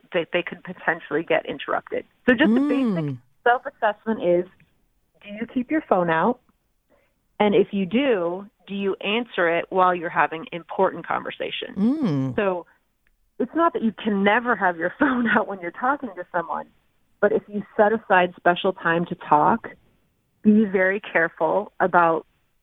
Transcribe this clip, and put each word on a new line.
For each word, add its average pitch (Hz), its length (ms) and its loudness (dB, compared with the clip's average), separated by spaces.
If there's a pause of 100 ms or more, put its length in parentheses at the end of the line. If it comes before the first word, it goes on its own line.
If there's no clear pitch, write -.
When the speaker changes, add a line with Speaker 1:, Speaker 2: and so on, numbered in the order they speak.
(120)
Speaker 1:
that 170 200 -2
they 175 80 0
could 175 220 -10
potentially 170 600 -4
get - 220 0
interrupted. - 580 -6 (240)
So 254 80 6
just 220 180 4
the 247 80 4
basic 262 440 0
Speaker 2:
Mm. 139 120 -6 (260)
Speaker 1:
self-assessment 240 800 0
is, 175 220 2 (760)
do 208 80 -18
you 214 160 -10
keep 247 240 -6
your 302 120 -2
phone 180 280 2
out? 170 300 2 (1000)
And 208 140 2
if 180 200 4
you 196 120 0
do, 202 640 -2 (180)
do 196 80 -14
you 196 280 -4
answer 202 540 -2
it 170 140 -2
while 180 240 2
you're 170 160 -6
having 160 420 -2
important 175 540 -4
conversations? - 720 -8
Speaker 2:
Mm. 190 580 0
Speaker 1:
So 185 300 -2 (720)
it's - 160 -4
not 339 200 2
that 226 100 -6
you 226 80 2 (120)
can 202 200 0
never 233 320 2
have 180 220 -2
your 170 180 -4
<laughs> - 40 -8
phone 254 280 0
out 214 200 2
when 196 120 -10
you're 175 120 -8
talking 269 440 -4
to 175 160 -12
someone, 156 360 -6 (520)
but 202 140 2
if 202 140 -2
you 208 140 -6 (140)
set 214 180 4
aside 185 420 2
special 180 380 0
time 170 320 0
to 175 100 -8
talk, 160 520 2 (760)
be 214 240 6
very 190 360 2
careful 165 800 0
about 170 460 4 (360)